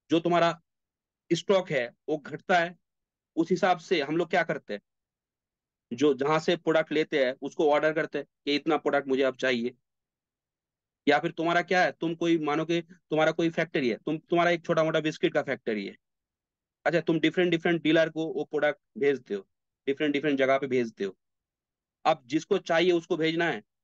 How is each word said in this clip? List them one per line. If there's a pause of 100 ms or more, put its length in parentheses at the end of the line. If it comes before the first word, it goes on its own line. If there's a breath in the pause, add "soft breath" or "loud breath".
(100)
जो
तुम्हारा (720)
stock
है (180)
वो
घटता
है, (600)
उस
हिसाब
से
हम
लोग
क्या
करते
हैं, (1120)
जो
जहां
से
product
लेते
हैं
उसको
order
करते
हैं (180)
कि
इतना
product
मुझे
अब
चाहिए। (1300)
या
फिर
तुम्हारा
क्या
है,
तुम
कोई,
मानो
कि
तुम्हारा
कोई
factory
है,
तुम,
तुम्हारा
एक
छोटा
मोटा
biscuit
का
factory
है, (880)
अच्छा,
तुम
different
different
dealer
को
वो
product (200)
भेजते
हो, (380)
different
different
जगह
पे
भेजते
हो। (880)
अब
जिसको
चाहिए
उसको
भेजना
है, (220)